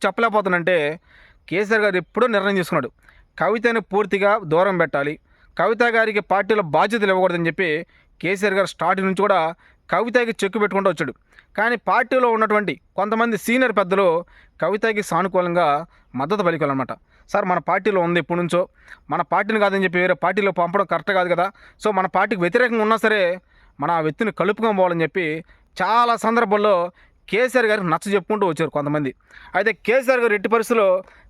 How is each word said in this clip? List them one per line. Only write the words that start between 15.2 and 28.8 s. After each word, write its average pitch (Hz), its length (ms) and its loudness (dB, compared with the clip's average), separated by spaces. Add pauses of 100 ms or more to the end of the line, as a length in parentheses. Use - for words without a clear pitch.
మద్దతు 160 280 -2
పలికాలన్నమాట. 143 500 -2 (360)
"సార్, 202 160 0
మన 180 140 0
పార్టీలో 190 420 0
ఉంది 170 200 0
ఎప్పటి 175 200 -2
నుంచో, 175 280 -2 (420)
మన 165 120 0
పార్టీని 202 380 -2
కాదని 196 240 2
చెప్పి 180 140 -2
వేరే 180 160 2
పార్టీలో 190 380 0
పంపడం 180 320 0
కరెక్ట్ 170 260 -4
కాదు 180 240 0
కదా, 180 180 0 (340)
so 214 60 2
మన 190 140 0
పార్టీకి 196 340 0
వ్యతిరేకంగా 226 420 2
ఉన్నా 220 140 2
సరే 196 420 0 (420)
మన 147 100 -2
ఆ 170 100 0
వ్యక్తిని 156 320 -4
కలుపుకొని 208 440 -2
పోవాలని" 175 260 2
చెప్పి 160 420 -4 (380)
చాలా 233 340 2
సందర్భాల్లో 208 720 0 (380)
కేసీఆర్ 240 380 2
గారికి 208 200 0
నచ్చ 165 240 -2
చెప్పుకుంటూ 202 360 0
వచ్చారు 156 240 -2
కొంతమంది. 147 440 -4 (400)